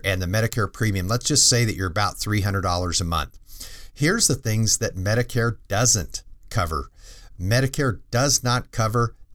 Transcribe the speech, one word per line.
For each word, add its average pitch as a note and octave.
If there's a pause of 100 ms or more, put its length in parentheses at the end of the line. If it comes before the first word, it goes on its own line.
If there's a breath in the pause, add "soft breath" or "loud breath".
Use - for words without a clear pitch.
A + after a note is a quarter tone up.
and F#2+
the F2+
Medicare A2
premium, G2
let's A#2+
just -
say A#2+
that G#2+
you're F#2+
about G2
three G#2+
hundred G2
dollars F2+
a F2+
month. E2 (560 loud breath)
Here's G3
the C#3
things A2
that G#2+
Medicare A2+ (120)
doesn't G#2 (280)
cover. D#2 (500 loud breath)
Medicare B2 (100)
does C3
not B2
cover A2+ (180)